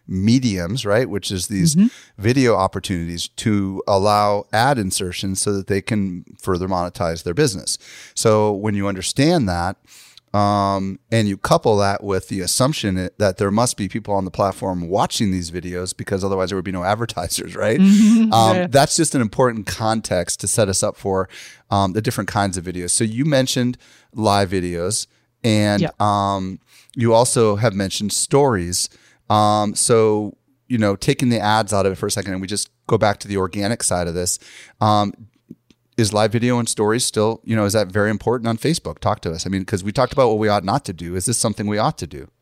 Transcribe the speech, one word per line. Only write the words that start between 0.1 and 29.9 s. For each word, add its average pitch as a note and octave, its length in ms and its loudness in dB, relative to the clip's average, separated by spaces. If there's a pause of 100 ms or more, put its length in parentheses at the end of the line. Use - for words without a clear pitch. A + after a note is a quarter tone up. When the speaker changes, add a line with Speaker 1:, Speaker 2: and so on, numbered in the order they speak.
Speaker 1:
right? G#2 240 2
Which F#2+ 220 -6
is F#2 160 -4
these C#3+ 300 2
Speaker 2:
Mm-hmm. G3+ 100 6 (320)
Speaker 1:
video A#2 380 4
opportunities F2 800 -2
to G2 500 0
allow G#2 680 2
ad B2+ 240 2
insertion F#2+ 600 -4
so - 160 -2
that G2 160 -4
they G2 120 0
can F#2+ 440 -2 (120)
further F#2 300 -2
monetize F2 560 -2
their F2 100 -4
business. A2 460 -2 (360)
So G#2+ 380 4
when G#2 220 -2
you G2 140 -2
understand C3+ 600 0
that, F2 280 -2 (580)
um, G2 640 0 (140)
and A2+ 160 2
you G2 80 -2
couple B2+ 420 2
that G2+ 240 0
with G2 260 -4
the G2 120 -6
assumption G#2 560 0
that, F#2 220 -6
that G2+ 200 0
there G2 140 0
must A#2 240 0
be G2 120 -4
people G#2 260 -6
on F#2+ 100 0
the F2+ 80 -6
platform F#2 560 -2
watching G#2+ 420 0
these F2+ 220 -4
videos, F2+ 440 -8
because F#2+ 280 -4
otherwise F#2+ 260 0
there G2 60 -4
would F2+ 80 -4
be F#2+ 80 -6
no F2+ 120 -6
<laughs> G2 100 0
advertisers, F2+ 600 -6
right? A2 260 0
Speaker 2:
Mm-hmm. G#3+ 520 6
Speaker 1:
Um, A2+ 240 6
Speaker 2:
Yeah. F3+ 120 0
Speaker 1:
that's C3+ 280 4
just D#3+ 180 0
an C#3 60 2
important A2+ 460 0
context G#2+ 760 -2
to G2+ 80 -6
set G#2 200 2
us F#2+ 140 0
up G#2 140 -2
for, F#2+ 320 -2 (420)
um, G2 220 2
the G#2+ 100 -2
different G#2+ 260 -4
kinds G2+ 300 -2
of E2+ 60 -8
videos. F2 260 -8
So - 140 0
you A2+ 200 -2
mentioned B2+ 540 0 (340)
live G2+ 380 2
videos, F2+ 560 -4 (360)
and, G#2 400 2
Speaker 2:
Yeah. - 80 -2 (100)
Speaker 1:
um, G2 580 0 (360)
you A#2 200 2
also A2+ 420 4
have A2 160 2
mentioned G2 400 -4
stories. G#2+ 760 0 (420)
Um, G#2 460 2
so, G#2+ 600 2 (320)